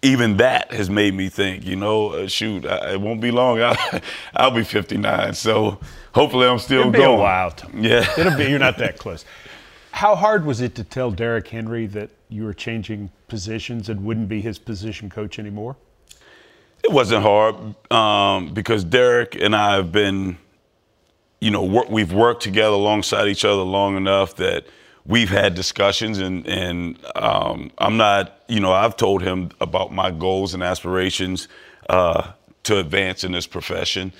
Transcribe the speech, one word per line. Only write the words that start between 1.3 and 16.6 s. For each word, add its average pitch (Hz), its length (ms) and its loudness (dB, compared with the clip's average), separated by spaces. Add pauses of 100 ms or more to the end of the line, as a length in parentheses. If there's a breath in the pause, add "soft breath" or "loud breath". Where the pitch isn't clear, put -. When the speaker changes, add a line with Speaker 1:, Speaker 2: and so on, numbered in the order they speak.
Speaker 1:
think, 95 380 -4
you 95 80 -4
know, 104 380 0
uh, 92 140 -4
shoot, 104 380 -4
I, - 280 -4
it 95 60 -4
won't 110 220 -4
be 120 80 0
long. 120 320 2
<laughs> 120 60 4
I'll, - 340 -2 (340 loud breath)
I'll 131 140 6
be 117 140 0
fifty-nine. 104 720 -2
So 107 420 2 (380 loud breath)
hopefully 127 320 4
I'm 123 100 4
still 131 220 2
Speaker 2:
It'll 127 120 4
Speaker 1:
going. 143 180 6
Speaker 2:
be 127 40 6
a - 20 6
while, 92 360 2
Tom. - 320 -8
Speaker 1:
Yeah. 113 240 4 (100)
Speaker 2:
It'll 165 180 2
be, 143 100 0
you're 139 120 0
not 131 220 2
that 107 180 -4
close. 85 260 -12 (680 loud breath)
How 208 240 4
hard 202 300 2
was 123 160 -2
it 123 140 -4
to 113 80 -10
tell 127 280 -4
Derrick 113 380 -2
Henry 113 380 -8
that 104 220 -10 (200)
you 107 160 -8
were 104 80 -6
changing 107 580 -8 (160)
positions 110 640 -8
and 101 160 -6
wouldn't 110 240 -4
be 107 100 -4
his 104 180 -8
position 107 520 -12
coach 104 280 -12
anymore? 107 380 -12 (1040 soft breath)